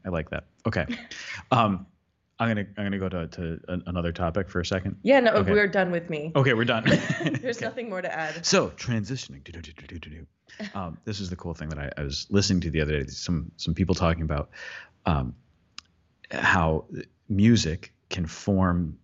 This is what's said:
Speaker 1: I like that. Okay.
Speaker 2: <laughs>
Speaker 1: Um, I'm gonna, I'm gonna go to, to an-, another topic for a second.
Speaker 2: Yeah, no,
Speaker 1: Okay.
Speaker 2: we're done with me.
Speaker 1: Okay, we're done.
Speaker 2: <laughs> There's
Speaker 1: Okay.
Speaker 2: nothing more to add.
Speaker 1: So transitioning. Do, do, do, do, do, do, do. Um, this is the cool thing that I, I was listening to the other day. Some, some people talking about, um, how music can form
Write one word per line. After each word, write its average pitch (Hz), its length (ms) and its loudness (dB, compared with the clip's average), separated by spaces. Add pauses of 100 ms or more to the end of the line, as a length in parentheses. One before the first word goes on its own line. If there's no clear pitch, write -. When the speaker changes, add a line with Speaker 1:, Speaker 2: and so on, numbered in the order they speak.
Speaker 1:
I 95 40 -6
like 80 200 -2
that. - 140 -8 (200)
Okay. 95 260 0
Speaker 2:
<laughs> - 600 -10
Speaker 1:
Um, 107 360 4 (520)
I'm 117 120 2
gonna, 104 160 0 (100)
I'm 104 80 -4
gonna 98 160 -2
go 95 80 -2
to, 87 180 -4
to 82 400 -6
an-, 90 200 -6
another 87 260 -2
topic 87 360 -2
for 90 120 -2
a 82 60 0
second. 95 360 -2
Speaker 2:
Yeah, 262 160 6
no, 233 140 4
Speaker 1:
Okay. 202 180 4
Speaker 2:
we're 208 160 6
done 185 240 2
with 170 180 -4
me. 156 280 -6
Speaker 1:
Okay, 135 180 6
we're 113 120 2
done. 113 180 2
Speaker 2:
<laughs> - 560 0
There's 247 160 -4
Speaker 1:
Okay. 240 100 -6
Speaker 2:
nothing 226 240 -8
more 185 100 -6
to 180 140 -6
add. 160 320 -6
Speaker 1:
So 160 300 4
transitioning. 110 680 -4
Do, 80 80 -18
do, 85 100 -12
do, 85 120 -14
do, - 160 -20
do, 87 100 -12
do, 76 120 -16
do. - 560 -14 (120)
Um, 85 260 -8
this 104 140 -6
is 95 120 -6
the 92 60 -6
cool 85 180 -6
thing 78 160 -8
that 73 100 -6
I, 69 100 -6 (100)
I 73 40 -2
was 71 260 -6
listening 95 300 4
to 82 100 -2
the 78 120 2
other 73 200 2
day. 65 60 -6
Some, - 480 -4
some - 180 -2
people 87 220 2
talking 82 260 2
about, 73 280 -2 (540)
um, 65 300 2 (960)
how 80 540 2 (440)
music 98 640 4 (180)
can 87 160 -2
form 87 760 2